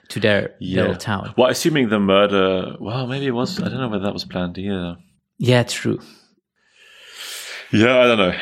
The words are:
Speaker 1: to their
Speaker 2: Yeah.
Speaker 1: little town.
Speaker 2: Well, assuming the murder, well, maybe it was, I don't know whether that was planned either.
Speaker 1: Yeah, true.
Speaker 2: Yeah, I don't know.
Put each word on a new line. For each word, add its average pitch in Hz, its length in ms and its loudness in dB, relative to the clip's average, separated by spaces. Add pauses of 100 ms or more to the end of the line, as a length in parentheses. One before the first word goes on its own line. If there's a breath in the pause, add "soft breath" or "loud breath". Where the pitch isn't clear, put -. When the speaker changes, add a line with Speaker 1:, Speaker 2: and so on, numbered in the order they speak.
Speaker 1:
to - 120 -8
their 104 400 2
Speaker 2:
Yeah. 92 220 -2
Speaker 1:
little 101 140 0
town. 101 400 -8
Speaker 2:
Well, 127 140 6
assuming 143 400 0
the 107 100 2
murder, 95 800 2
well, 123 260 -6
maybe 139 200 -6
it 131 80 -2
was, 123 260 -4
I - 80 -4
don't 117 120 -6
know 127 80 -4
whether 101 160 -4
that 98 100 -4
was 87 100 -8
planned 90 320 -6
either. 92 400 -6 (420)
Speaker 1:
Yeah, 120 260 2
true. - 360 -4 (1700 loud breath)
Speaker 2:
Yeah, 120 260 6
I 123 80 8
don't 117 120 4
know. 92 240 4